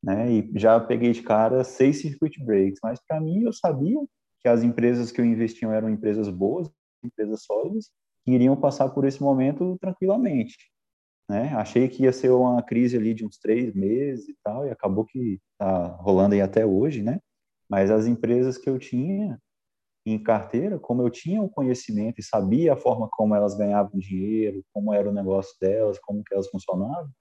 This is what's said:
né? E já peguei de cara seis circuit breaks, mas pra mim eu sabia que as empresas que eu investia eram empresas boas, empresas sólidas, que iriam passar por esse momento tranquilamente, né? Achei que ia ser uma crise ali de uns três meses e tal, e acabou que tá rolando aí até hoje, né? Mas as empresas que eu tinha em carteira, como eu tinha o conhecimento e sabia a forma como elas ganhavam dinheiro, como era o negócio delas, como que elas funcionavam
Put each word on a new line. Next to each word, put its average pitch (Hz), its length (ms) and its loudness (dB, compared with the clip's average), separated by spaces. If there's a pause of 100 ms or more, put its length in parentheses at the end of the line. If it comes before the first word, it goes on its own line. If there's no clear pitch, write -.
né? 113 300 0
E 107 240 0
já 110 240 6
peguei 120 320 0
de 117 100 -4
cara 113 400 2
seis 135 380 2
circuit 151 440 -6
breaks, 98 380 2
mas - 240 -6
pra 156 140 -4
mim 170 220 -2
eu 226 100 0
sabia 170 480 0 (400)
que - 80 0
as 117 160 4
empresas 120 480 0
que - 80 -4
eu 120 40 4
investia 113 440 0
eram 110 200 0
empresas 107 400 -2
boas, 110 400 -2 (360)
empresas 107 400 -6
sólidas, 160 440 -4 (360)
que 127 80 2
iriam 127 240 4
passar 135 320 0
por 139 160 -2
esse 135 180 -2
momento 143 580 0
tranquilamente, 185 760 -2 (760)
né? 120 240 -2
Achei 120 340 2
que 131 140 -2
ia 131 100 6
ser 131 180 2
uma 123 340 4
crise 120 320 0
ali 110 180 0
de 110 100 -8
uns 104 140 -12
três 110 340 0
meses 110 560 -2
e 294 140 -16
tal, 120 240 -6
e 131 40 -6
acabou 107 340 -2
que 113 360 -6 (160)
tá 92 300 -2 (140)
rolando 98 340 4
aí 101 60 4
até 98 260 2
hoje, 113 340 0
né? 123 200 -2 (480)
Mas 98 220 2
as 110 160 4
empresas 120 520 2
que - 100 -6
eu 131 100 -2
tinha 156 640 -4 (640)
em 110 180 -2
carteira, 123 560 -2
como 123 220 -2
eu 123 80 2
tinha 175 320 -4
o 202 80 -2
conhecimento 120 680 -4
e 104 40 -14
sabia 117 520 2
a - 20 -2
forma 117 340 -2
como 107 240 0
elas 104 220 0
ganhavam 101 420 0
dinheiro, 98 640 -4 (120)
como 104 180 -2
era 101 160 0
o 101 40 -2
negócio 98 460 -2
delas, 101 400 0
como 104 240 -8
que 98 120 -8
elas 95 160 -2
funcionavam 104 580 -6 (120)